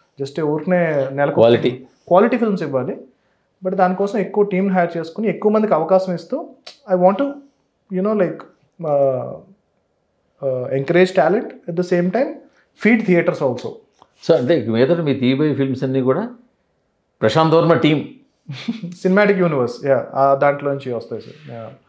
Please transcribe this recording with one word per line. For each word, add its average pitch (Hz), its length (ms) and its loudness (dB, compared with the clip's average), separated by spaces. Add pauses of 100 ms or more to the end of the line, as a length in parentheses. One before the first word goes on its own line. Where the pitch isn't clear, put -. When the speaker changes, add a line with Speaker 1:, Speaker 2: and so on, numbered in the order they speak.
(220)
Speaker 1:
just 135 200 -6
ఊరికనే 151 720 0
నెలకు 143 220 0
Speaker 2:
Quality. 120 360 4 (380)
Speaker 1:
quality 226 280 4
films 208 260 -2
ఇవ్వాలి. 139 340 -4 (680)
But 185 100 -4
దానికోసం 190 440 0
ఎక్కువ 202 260 0
టీంని 190 260 -2
hire 175 260 0
చేసుకుని 170 320 -6
ఎక్కువ 208 240 0
మందికి 214 220 2
అవకాశం 185 400 2
ఇస్తూ 294 320 -8 (460)
I 185 40 4
want 185 200 4
to, 277 80 -2 (720)
you 180 60 -2
know, 208 140 0
like, 170 240 -2 (480)
uh, 139 480 0 (1120)
uh, 127 340 -4
encourage 180 380 2
talent 185 260 2
at - 300 -14
the 175 100 -2 (100)
same 175 120 2
time 233 220 -2 (580)
feed 214 200 4
theatres 170 320 2
also. 127 300 -4 (600)
Speaker 2:
So 165 80 6
అంటే 143 220 2
ఇక 110 100 -6
మీదట 135 320 2
మీ 147 140 0
తీయబోయే 135 400 0
films 135 300 -2
అన్నీ 131 160 0
కూడా 143 300 0 (920)
ప్రశాంత్ 156 320 4
వర్మ 165 200 4
team 151 300 2 (460)
Speaker 1:
<laughs> 170 420 -10
Cinematic 196 460 2
universe, 139 480 -2
yeah, 131 280 2
ఆ 139 200 4
దాంట్లో 143 380 0
నుంచి 131 200 -8
వస్తాయి 113 300 -8
సార్. - 340 -18
Yeah. 113 140 -14 (180)